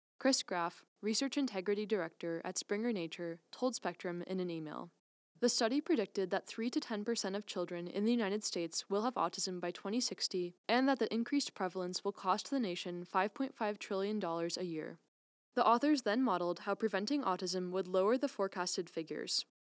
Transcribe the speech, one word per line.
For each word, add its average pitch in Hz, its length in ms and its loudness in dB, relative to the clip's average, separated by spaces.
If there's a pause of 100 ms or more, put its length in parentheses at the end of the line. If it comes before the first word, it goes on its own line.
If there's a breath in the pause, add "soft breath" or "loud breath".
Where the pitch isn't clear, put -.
(180)
Chris - 260 2
Graff, 175 420 -4 (160)
Research 226 340 0
Integrity 208 500 -2
Director 170 600 -2
at 185 120 -6
Springer 220 360 -2
Nature, 170 480 -6 (100)
told 254 240 0
Spectrum 175 460 -4
in 185 180 -4
an 180 100 -2
email. 165 420 -8 (480)
The 240 100 4
study 254 320 2
predicted 202 480 0
that 190 160 -2
three 233 240 -4
to 311 100 0
ten 208 240 -4
percent 202 320 -2
of 202 120 -4
children 175 400 -4
in 202 180 0
the 233 60 6
United 214 320 2
States - 480 -2
will 202 100 4
have 240 140 0
autism 180 440 0
by 175 120 -2
twenty 208 280 -2
sixty, 180 540 -2 (140)
and 254 200 4
that 269 120 2
the 226 120 0
increased 233 440 -2
prevalence 180 480 -4
will 202 80 0
cost 196 400 0
the 277 80 2
nation 180 460 -4
five 196 280 0
point - 220 -4
five 208 240 -4
trillion 208 400 -2
dollars 170 360 -2
a 185 100 -4
year. 165 340 -6 (560)
The 247 100 4
authors 262 380 6
then 220 180 4
modeled 175 380 2
how 202 160 0
preventing 214 480 2
autism 185 480 0
would 185 160 0
lower 196 320 6
the - 80 2
forecasted 190 600 -2
figures. - 600 -4 (200)